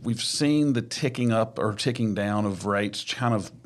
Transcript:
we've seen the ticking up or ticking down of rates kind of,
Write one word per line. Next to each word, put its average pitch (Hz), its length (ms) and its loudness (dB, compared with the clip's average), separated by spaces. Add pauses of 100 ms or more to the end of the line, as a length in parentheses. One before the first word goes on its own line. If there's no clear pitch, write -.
we've 117 180 -2
seen 147 520 2
the 117 100 0
ticking 123 480 0
up 113 260 2
or 107 160 0
ticking 117 400 0
down 104 320 0
of 95 220 -2
rates 101 380 0
kind 120 280 0
of, 98 180 -2 (140)